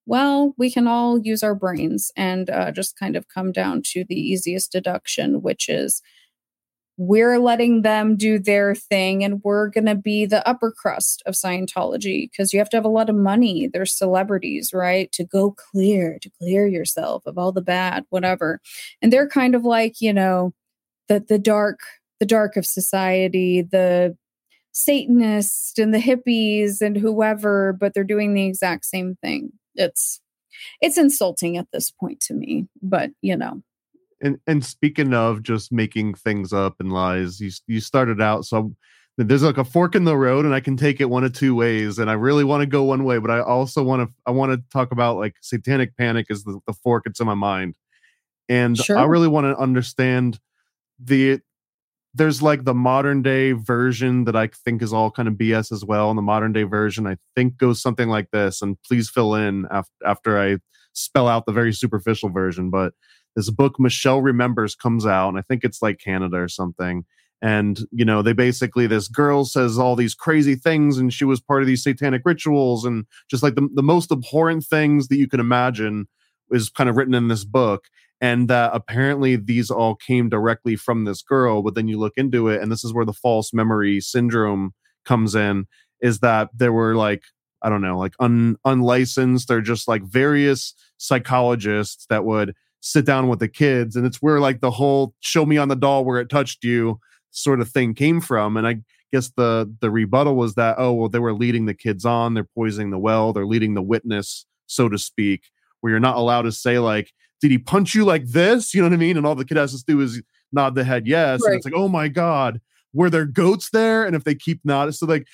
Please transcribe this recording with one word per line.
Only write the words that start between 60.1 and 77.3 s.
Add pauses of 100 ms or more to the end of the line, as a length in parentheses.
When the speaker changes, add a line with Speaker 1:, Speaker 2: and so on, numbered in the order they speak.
Speaker 2:
I (380)
spell
out
the
very
superficial
version,
but (400)
this
book,
Michelle
Remembers,
comes
out,
and
I
think
it's,
like,
Canada
or
something. (380)
And, (120)
you
know,
they
basically,
this
girl
says
all
these
crazy
things,
and
she
was
part
of
these
satanic
rituals,
and (260)
just,
like,
the,
the
most
abhorrent
things
that
you
can
imagine (420)
is
kind
of
written
in
this